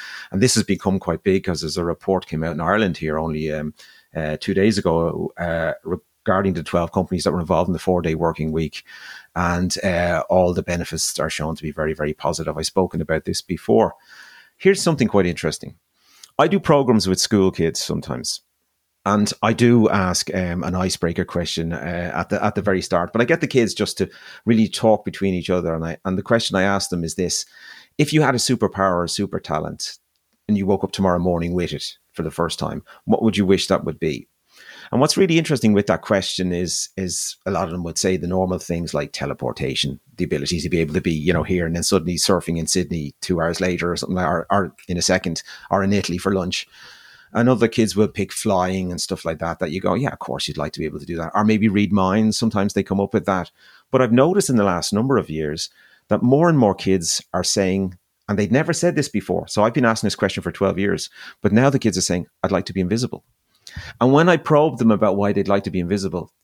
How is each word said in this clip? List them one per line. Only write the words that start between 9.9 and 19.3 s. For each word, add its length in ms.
all 240
the 100
benefits 560
are 120
shown 260
to 60
be 80
very, 240
very 180
positive. 460
I've 80
spoken 340
about 240
this 160
before. 540
Here's 240
something 260
quite 180
interesting. 500
I 100
do 120
programs 480
with 100
school 320
kids 300
sometimes. 640
And 360